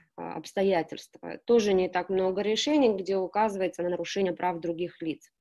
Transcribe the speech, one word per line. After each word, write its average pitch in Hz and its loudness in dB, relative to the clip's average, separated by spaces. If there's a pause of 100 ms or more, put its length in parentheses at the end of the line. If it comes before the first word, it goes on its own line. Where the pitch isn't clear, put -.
(160)
а, 170 -10
обстоятельство. 170 -2
Тоже 208 4
не 185 2
так 180 -2
много 190 0
решений, 220 2
где 190 -2
указывается 190 0
на 180 0
нарушение 175 -2
прав 175 -4
других 170 -6
лиц. 160 -6 (100)